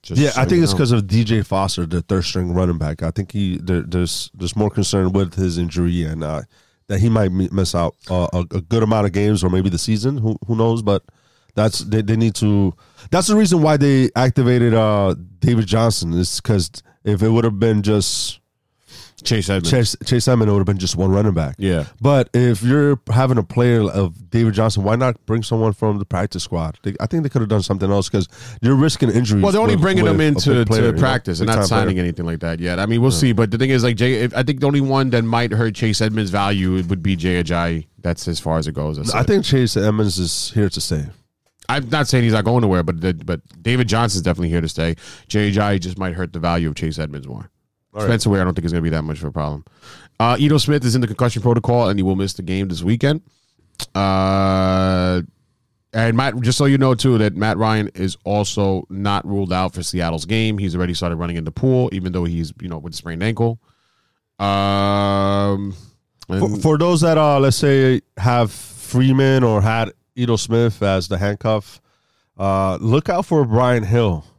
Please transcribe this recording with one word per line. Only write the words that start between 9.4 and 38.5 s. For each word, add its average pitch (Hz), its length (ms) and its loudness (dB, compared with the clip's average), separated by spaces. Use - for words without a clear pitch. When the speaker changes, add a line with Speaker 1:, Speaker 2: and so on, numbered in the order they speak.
Speaker 2:
or 90 60 2
maybe 92 200 2
the 87 80 -2
season. 110 420 -2
Who, 110 180 -2
who 117 80 -2
knows? 113 260 0
But 101 220 0
that's, 107 260 0
they, 110 220 -2
they 107 140 0
need 110 200 0
to. 101 380 2
That's 180 160 2
the 214 80 4
reason 185 260 4
why 151 140 4
they 139 400 4
activated, 123 580 2
uh, 104 420 2
David 113 260 2
Johnson 104 480 0
is 87 260 -2
'cause 98 300 0
if 104 180 0
it 110 80 4
would 113 140 4
have 104 160 0
been 110 220 2
just - 580 -2
Speaker 1:
Chase 98 280 -2
Edmonds. 90 200 -2
Speaker 2:
Chase, 123 260 2
Chase 123 240 2
Edmonds, 113 200 4
it 101 40 4
would 101 60 4
have 95 60 2
been 98 120 0
just 90 180 -4
one 92 160 2
running 101 220 2
back. 76 240 -2
Speaker 1:
Yeah. 90 260 -2
Speaker 2:
But 131 340 2
if 120 300 2
you're 143 380 2
having 127 260 2
a 104 60 0
player 120 380 2
of 95 480 -2
David 113 240 2
Johnson, 107 300 0
why 107 120 2
not 123 300 0
bring 110 180 -2
someone 110 300 0
from 104 260 -2
the 98 60 -6
practice 92 380 -4
squad? 80 400 -6
They, 98 180 -6
I - 40 -4
think 165 180 -2
they 139 60 -4
could 123 120 -2
have 104 80 -2
done 107 120 2
something 95 300 -2
else 101 160 0
'cause 98 220 -2
you're 127 160 4
risking 139 320 2
injuries 107 340 2
Speaker 1:
Well, 196 80 4
they're 202 100 2
only 208 140 2
Speaker 2:
with, 160 60 2
Speaker 1:
bringing - 240 2
Speaker 2:
with 160 80 2
Speaker 1:
him 156 80 2
Speaker 2:
a - 20 4
Speaker 1:
into 143 300 2
Speaker 2:
big 120 140 2
player, 110 160 2
Speaker 1:
to 120 40 2
Speaker 2:
you 110 60 0
know, 78 60 -2
Speaker 1:
practice 120 420 0
and 107 60 0
Speaker 2:
big 113 80 0
Speaker 1:
not 104 80 2
Speaker 2:
time 95 40 0
Speaker 1:
signing 98 280 0
Speaker 2:
player. 90 100 -2
Speaker 1:
anything 85 200 -4
like 82 140 -4
that 82 220 -6
yet. 87 180 -4
I 101 60 0
mean, 117 160 2
we'll 131 100 4
Speaker 2:
Yeah. 165 60 -2
Speaker 1:
see. 135 160 2
But 107 180 2
the 113 60 -4
thing 131 140 0
is, 123 120 2
like, 117 140 0
Jay, 123 240 2
if, 123 160 -2
I 131 60 0
think 131 180 -2
the 143 60 0
only 143 120 2
one 135 300 0
that 117 160 0
might 117 260 0
hurt 110 240 0
Chase 110 240 -2
Edmonds' 107 320 -2
value 95 560 0
would 92 160 -4
be 95 140 0
Jay 90 260 0
Ajayi. 85 440 -4
That's - 280 -4
as 80 100 -4
far 80 180 -2